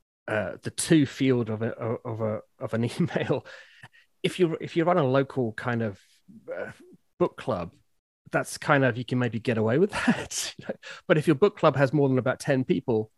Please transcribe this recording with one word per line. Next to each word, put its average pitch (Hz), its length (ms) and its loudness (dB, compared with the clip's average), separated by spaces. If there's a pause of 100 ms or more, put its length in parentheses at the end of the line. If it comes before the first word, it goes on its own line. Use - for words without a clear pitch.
(280)
uh, 104 240 -2 (100)
the - 80 -10
to 156 360 4
field 123 440 0
of 107 120 -6
a, 113 80 -2
of 117 500 -6
a, 107 200 -4 (180)
of 117 160 -8
an 113 100 0
<laughs> 120 60 -2 (100)
email. 156 460 -2 (760)
If - 160 -2
you, 165 220 2
if 160 160 -10
you 165 80 2
run 180 140 4
a 143 80 4
local 131 460 0
kind 117 300 -4
of, 104 180 -6 (540)
uh, 92 180 -8 (460)
book - 180 -2
club, 90 360 -6 (580)
that's - 260 -4
kind 139 280 2
of, 117 120 2
you 127 80 -6
can 127 140 -2
maybe 117 200 -2
get 113 200 -2
away 113 200 2
with 202 120 2
<laughs> - 160 -6
that. - 500 -2
You - 100 -18
know? - 80 -6 (320)
But 165 120 4
if 143 80 -2
your 156 100 4
book 202 220 2
club 147 180 4
has 139 160 4
more 143 160 4
than 131 100 2
about 127 220 -2
ten 131 240 0
people, 113 540 0